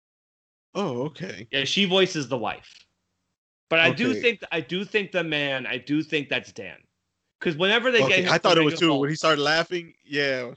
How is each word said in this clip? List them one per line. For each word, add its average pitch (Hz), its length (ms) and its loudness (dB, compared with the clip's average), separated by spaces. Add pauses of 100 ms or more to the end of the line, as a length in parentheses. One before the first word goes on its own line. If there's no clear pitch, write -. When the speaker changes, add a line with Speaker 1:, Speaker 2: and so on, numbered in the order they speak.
(760)
Speaker 1:
Oh, 147 320 -2
okay. 147 440 -12
Speaker 2:
Yeah, 139 140 -2
she 190 200 0
voices 180 440 2
the 127 100 -2
wife. - 460 -8 (840)
But 165 120 2
I 165 100 6
do 208 200 0
Speaker 1:
Okay. 208 100 -2
Speaker 2:
think, 226 200 0 (120)
I 165 80 -2
do 180 240 -6
think 202 280 -4
the 175 120 0
man, 143 420 -2
I 123 120 -4
do 147 240 -2
think 151 260 -4
that's 127 240 -6
Dan. 92 260 -16 (600)
'Cause 165 160 -2
whenever 214 340 2
they 233 100 4
get - 100 4
Speaker 1:
Okay, 185 120 4
Speaker 2:
him 180 100 0
Speaker 1:
I 170 60 6
thought 180 180 4
Speaker 2:
from 165 60 6
Speaker 1:
it - 40 2
was 143 120 -2
too. 165 120 4
Speaker 2:
Megavolt 139 100 2
Speaker 1:
When 143 100 0
he 156 60 -4
started 151 260 2
laughing, 165 520 -2 (100)
yeah. 139 520 -4